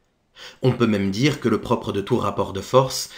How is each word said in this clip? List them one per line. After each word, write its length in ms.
On 100
peut 160
même 240
dire 300
que 80
le 100
propre 320
de 80
tout 160
rapport 380
de 80
force, 560